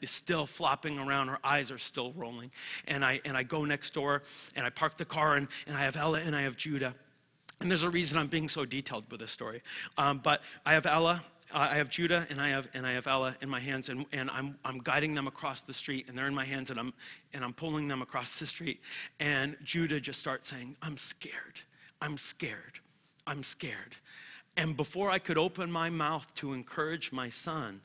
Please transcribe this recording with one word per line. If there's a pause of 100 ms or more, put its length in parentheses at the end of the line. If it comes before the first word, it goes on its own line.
is
still
flopping
around.
Her
eyes
are
still
rolling. (340)
And
I,
and
I
go
next
door, (320)
and
I
park
the
car,
and, (180)
and
I
have
Ella,
and
I
have
Judah. (640)
And
there's
a
reason
I'm
being
so
detailed
with
this
story. (340)
Um,
but (240)
I
have
Ella, (300)
uh,
I
have
Judah,
and
I
have,
and
I
have
Ella
in
my
hands,
and,
and
I'm,
I'm
guiding
them
across
the
street,
and
they're
in
my
hands,
and
I'm, (400)
and
I'm
pulling
them
across
the
street. (400)
And
Judah
just
starts
saying,
"I'm
scared, (420)
I'm
scared, (440)
I'm
scared." (600)
And
before
I
could
open
my
mouth (100)
to
encourage
my
son,